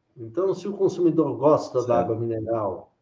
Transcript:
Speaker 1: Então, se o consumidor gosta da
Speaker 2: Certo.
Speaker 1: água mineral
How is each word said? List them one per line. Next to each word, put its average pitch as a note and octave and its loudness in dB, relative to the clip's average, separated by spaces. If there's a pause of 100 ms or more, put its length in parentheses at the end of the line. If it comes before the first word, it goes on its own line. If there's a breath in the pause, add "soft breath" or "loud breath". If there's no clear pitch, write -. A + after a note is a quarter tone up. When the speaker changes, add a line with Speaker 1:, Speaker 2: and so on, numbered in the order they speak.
(160)
Speaker 1:
Então, E3 -2
se - -10
o G3+ -4
consumidor D#3+ 2
gosta C3+ 2
da A2+ 0
Speaker 2:
Certo. A#2 2
Speaker 1:
água A#2 0
mineral A2 -4